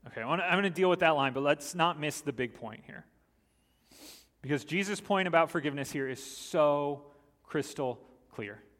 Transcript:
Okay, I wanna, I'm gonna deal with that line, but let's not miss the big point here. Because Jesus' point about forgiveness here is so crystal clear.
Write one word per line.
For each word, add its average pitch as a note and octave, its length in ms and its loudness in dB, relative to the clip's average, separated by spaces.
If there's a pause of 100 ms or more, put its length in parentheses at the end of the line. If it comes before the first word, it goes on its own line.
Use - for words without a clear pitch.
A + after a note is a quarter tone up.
Okay, - 160 -12
I - 20 -6
wanna, E3 180 0
I'm F3 140 2
gonna G3 140 2
deal F3+ 180 2
with F3+ 120 4
that E3 100 6
line, C3+ 220 2
but C3+ 80 -2
let's D3 340 0
not E3+ 240 2
miss D3+ 220 -6
the C#3 120 -4
big A#2+ 220 -4
point A2 300 -14
here. - 200 -18 (1400)
Because C#3 220 -2
Jesus' F#3+ 380 -4
point F#3+ 260 2
about E3 240 4
forgiveness C#3+ 400 -4
here C#3 160 -2
is C3 160 -8
so C#3+ 880 0 (300)
crystal C3+ 600 -4 (280)
clear. G#2+ 320 -12 (160)